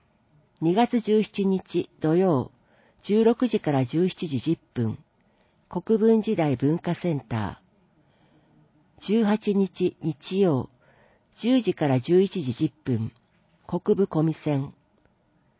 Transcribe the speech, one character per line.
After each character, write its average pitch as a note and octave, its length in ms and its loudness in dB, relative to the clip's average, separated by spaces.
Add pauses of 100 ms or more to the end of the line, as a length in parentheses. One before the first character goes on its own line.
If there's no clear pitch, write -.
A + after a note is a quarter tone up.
(600)
二 E3 140 0
月 A#3+ 260 2
十 G#3+ 220 2
七 G3 240 -4
日 F#3+ 420 -2 (120)
土 D#3 160 2
曜、 E3+ 340 2 (540)
十 G#3+ 200 2
六 A#3 240 2
時 G#3+ 120 -2
か D3+ 120 -2
ら C3 140 2
十 E3+ 240 0
七 - 180 -8
時 C3+ 120 -4
十 E3 180 -2 (160)
分、 A2+ 240 -4 (720)
国 G#3+ 280 -2
分 A3 240 4
寺 G#3+ 140 -2
台 D3+ 200 0
文 D3 220 0
化 F3 160 -4
セ E3+ 200 -4
ン C3+ 60 -4
タ G#2+ 420 -8 (1400)
ー。 - 60 -14
十 A3 180 2
八 G#3 300 0
日 F#3+ 480 -2
日 F#3 380 -6
曜、 D3+ 280 2 (720)
十 B3 220 2
時 F#3 100 -2
か D3+ 160 -2
ら C3 120 2
十 F3 200 2
一 F#3+ 220 -2
時 B2+ 100 -4
十 D#3 180 -2 (140)
分、 A2+ 280 -4 (540)
国 F3+ 300 0
分 G3 100 0
小 D#3+ 160 -2
見 D#3 120 0
線。 C#3+ 400 -4 (840)